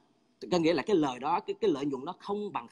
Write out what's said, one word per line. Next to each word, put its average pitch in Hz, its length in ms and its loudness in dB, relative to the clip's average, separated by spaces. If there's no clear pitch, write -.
Có 180 60 2
nghĩa 165 160 4
là 131 100 0
cái 214 120 2
lời 139 240 2
đó, 160 200 0
cái, 202 220 -6
cái 208 100 4
lợi 139 140 -2
nhuận 135 200 -4
nó 180 140 -8
không 202 340 -6
bằng 120 180 -6